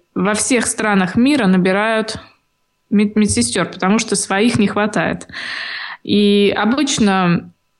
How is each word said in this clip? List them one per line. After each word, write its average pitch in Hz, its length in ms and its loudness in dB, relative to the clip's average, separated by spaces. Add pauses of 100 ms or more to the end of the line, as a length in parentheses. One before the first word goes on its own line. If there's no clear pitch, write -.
(160)
во 190 180 0
всех 226 320 0
странах 196 500 0
мира 254 320 2
набирают 196 680 0 (720)
мед-, 208 280 2
медсестер, 214 480 0
потому 190 340 0
что 226 160 -4
своих 220 420 0
не 202 100 2
хватает. 202 600 -2 (760)
И 202 540 2
обычно, 208 920 0 (300)